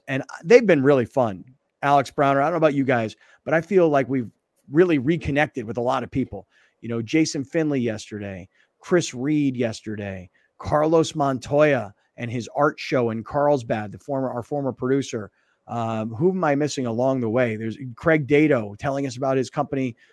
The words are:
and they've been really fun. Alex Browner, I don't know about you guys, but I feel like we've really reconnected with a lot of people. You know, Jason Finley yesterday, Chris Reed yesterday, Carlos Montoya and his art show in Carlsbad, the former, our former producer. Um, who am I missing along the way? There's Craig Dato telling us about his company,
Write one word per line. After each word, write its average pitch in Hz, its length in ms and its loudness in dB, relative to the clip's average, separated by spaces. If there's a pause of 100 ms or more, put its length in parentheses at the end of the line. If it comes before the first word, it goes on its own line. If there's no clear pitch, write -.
and 135 160 -4 (220)
they've 233 200 8
been 160 200 4
really 135 220 4
fun. 107 380 -2 (380)
Alex 139 300 2
Browner, 139 280 4
I 143 40 2
don't 160 80 0
know 170 60 -2
about 156 160 4
you 139 100 0
guys, 117 320 0 (280)
but 135 80 -4
I 165 80 4
feel 175 280 4
like 135 200 2
we've 123 220 -4 (400)
really 160 280 4
reconnected 143 680 -2
with 107 120 -10
a 120 60 -2
lot 123 220 0
of 107 80 -10
people. 104 340 -6 (360)
You 113 60 -12
know, 117 140 -4
Jason 156 400 0
Finley 147 380 -2
yesterday, 104 680 -8 (300)
Chris - 340 0
Reed 139 440 -2
yesterday, 104 760 -6 (280)
Carlos 156 580 2
Montoya 139 760 0 (240)
and 117 140 -10
his 113 240 -8
art 147 240 2
show 123 320 0
in 110 140 -6
Carlsbad, 123 680 0
the 98 80 -14
former, 135 320 -6
our 120 140 -6
former 139 260 -4
producer. 123 640 -2 (360)
Um, 113 420 -4
who 147 200 0
am 185 140 -2
I 147 100 2
missing 139 320 -2
along 127 360 0
the 113 60 -2
way? 113 280 0
There's 110 200 -8 (200)
Craig 156 320 0
Dato 139 500 2
telling 139 260 -4
us 123 120 -8
about 135 200 -2
his 127 140 -2
company, 131 460 -4 (160)